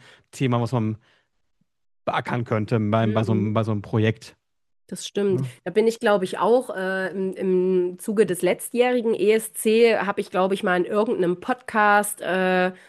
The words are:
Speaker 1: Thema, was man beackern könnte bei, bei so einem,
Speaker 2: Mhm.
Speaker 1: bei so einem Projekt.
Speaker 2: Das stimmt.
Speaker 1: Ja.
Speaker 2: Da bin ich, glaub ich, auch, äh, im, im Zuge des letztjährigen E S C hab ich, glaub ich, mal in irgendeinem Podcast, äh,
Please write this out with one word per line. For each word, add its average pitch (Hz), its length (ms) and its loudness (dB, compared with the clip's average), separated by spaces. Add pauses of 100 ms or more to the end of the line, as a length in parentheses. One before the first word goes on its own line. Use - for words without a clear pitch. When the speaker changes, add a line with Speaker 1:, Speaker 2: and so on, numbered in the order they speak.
(320)
Speaker 1:
Thema, 123 300 0
was 117 100 -4
man 110 260 -2 (1080)
beackern - 380 -2
könnte 110 360 -2
bei, 110 260 2
bei 110 180 0
so 110 100 0
einem, 107 160 0
Speaker 2:
Mhm. 107 40 -2
Speaker 1:
bei 110 100 2
so 110 80 -2
einem 101 120 -4
Projekt. - 520 -2 (520)
Speaker 2:
Das - 200 -12
stimmt. 202 340 -2
Speaker 1:
Ja. 131 60 -4 (160)
Speaker 2:
Da 175 80 -8
bin 214 160 2
ich, 226 140 -2
glaub 208 220 2
ich, 180 160 -6
auch, 240 360 2
äh, 190 360 -4
im, 190 240 -4
im 185 640 0
Zuge 208 260 2
des 180 160 -4
letztjährigen 233 760 0
E 208 160 2
S 220 220 0
C 226 440 4
hab 196 220 -4
ich, - 100 -6
glaub 190 220 0
ich, 190 100 -4
mal 180 160 2
in 180 80 2
irgendeinem 185 540 0
Podcast, 208 840 0
äh, 185 520 0 (160)